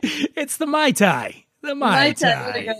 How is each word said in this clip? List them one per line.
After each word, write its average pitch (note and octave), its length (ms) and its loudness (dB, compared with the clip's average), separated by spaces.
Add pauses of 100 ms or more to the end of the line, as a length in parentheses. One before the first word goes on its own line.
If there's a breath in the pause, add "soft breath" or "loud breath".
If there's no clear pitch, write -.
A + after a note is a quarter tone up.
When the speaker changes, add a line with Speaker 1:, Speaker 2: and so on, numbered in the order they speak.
Speaker 1:
It's C#4 540 -4
the D#4+ 100 -4
Mai D4+ 260 2
Tai. C3+ 520 0 (160)
The D4 140 -6
Mai C#4 160 0
Speaker 2:
Mai C#4 220 4
Tai. B3+ 200 2
Speaker 1:
Tai. - 200 -4
Speaker 2:
There A#3+ 100 -4
we A3+ 40 -8
go. A3 140 -4